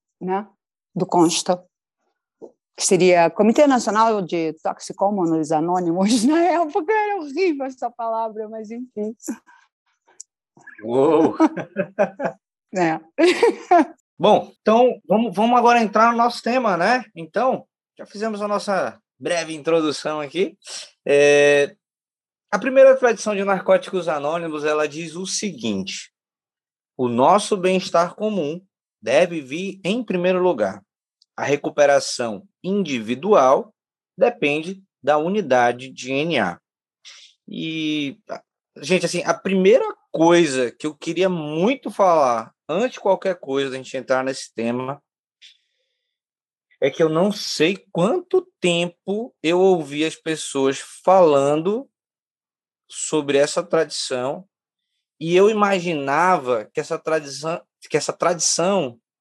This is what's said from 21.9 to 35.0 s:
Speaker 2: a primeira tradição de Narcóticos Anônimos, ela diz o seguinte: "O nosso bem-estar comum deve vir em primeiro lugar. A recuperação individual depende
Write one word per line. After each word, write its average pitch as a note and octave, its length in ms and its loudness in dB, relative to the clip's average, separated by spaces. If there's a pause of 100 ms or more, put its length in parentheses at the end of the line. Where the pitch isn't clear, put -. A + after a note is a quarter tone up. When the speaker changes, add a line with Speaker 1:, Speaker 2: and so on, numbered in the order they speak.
Speaker 2:
a G3+ 80 -2
primeira C4 380 6
tradição A3 380 0
de G3 100 -2
Narcóticos F#3 640 0
Anônimos, D#3 560 -4
ela D3+ 240 0
diz D#3 260 -12
o F#3 120 -8
seguinte: A#2 840 -6 (840)
"O B2 120 -2
nosso E3 480 2
bem-estar F3+ 580 0
comum F3+ 460 -6 (400)
deve D#3+ 400 0
vir F3+ 440 -10
em A3 200 -2
primeiro F#3 380 0
lugar. A2 400 -2 (540)
A A#2 80 -8
recuperação C#3 1000 0 (200)
individual D3+ 1120 2 (440)
depende E3 680 -2 (180)